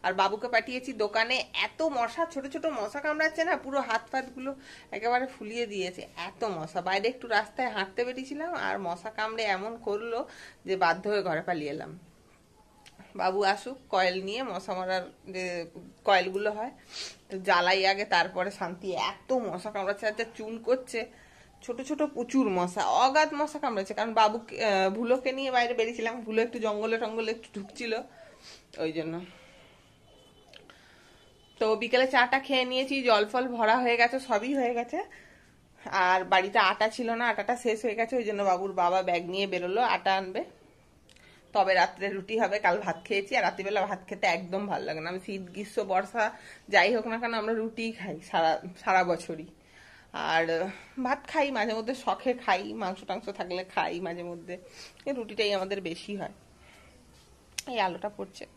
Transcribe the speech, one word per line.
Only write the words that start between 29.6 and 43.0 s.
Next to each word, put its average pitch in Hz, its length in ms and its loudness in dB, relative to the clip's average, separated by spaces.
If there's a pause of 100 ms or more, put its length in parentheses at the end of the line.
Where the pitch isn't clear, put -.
তো 226 60 2 (160)
বিকেলে 247 320 4
চাটা 247 340 6
খেয়ে 262 240 2
নিয়েছি, 262 240 0 (140)
জল 208 220 8
ফল 254 140 0 (120)
ভরা 220 260 6
হয়ে 240 180 4
গেছে, 240 160 4 (100)
সবই 233 320 0
হয়ে 247 180 0
গেছে। 240 220 -4 (1080)
আর 185 140 6 (140)
বাড়িতে 196 260 4 (120)
আটা 214 240 2
ছিল 233 140 -2 (100)
না, 240 120 0
আটাটা 208 240 0 (100)
শেষ 226 200 2
হয়ে 214 140 0
গেছে, 226 200 0
ওই 226 100 -2
জন্য 202 200 -2
বাবুর 185 220 2 (100)
বাবা 180 180 4 (100)
ব্যাগ 175 140 2 (100)
নিয়ে 196 200 2
বেরোলো 180 280 0 (140)
আটা 190 240 2
আনবে, 185 220 -4 (1120)
তবে 190 180 6 (100)
রাত্রে 190 240 2 (100)
রুটি 196 280 -4
হবে। 196 220 0
কাল 180 100 6 (100)
ভাত 165 120 -2 (100)